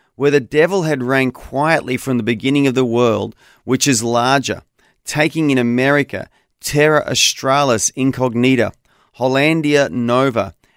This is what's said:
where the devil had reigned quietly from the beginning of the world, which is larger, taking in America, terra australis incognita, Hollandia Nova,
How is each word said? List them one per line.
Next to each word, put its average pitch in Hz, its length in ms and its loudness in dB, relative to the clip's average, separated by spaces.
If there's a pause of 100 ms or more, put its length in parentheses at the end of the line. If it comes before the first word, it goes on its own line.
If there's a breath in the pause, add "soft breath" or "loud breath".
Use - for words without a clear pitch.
(160)
where 139 160 2
the 143 80 4
devil 165 420 0
had 151 200 -2
reigned 131 300 0
quietly 139 640 -2
from 123 220 -4
the 113 60 -2
beginning 135 420 0
of 127 80 0
the 127 100 2
world, 113 500 0 (280 soft breath)
which 131 260 -2
is 117 140 0
larger, 120 600 0 (440)
taking 156 440 0
in 135 80 2
America, 131 680 0 (320)
terra 151 480 2
australis 135 840 0
incognita, 123 840 0 (400)
Hollandia 143 760 0
Nova, 120 680 -2 (220)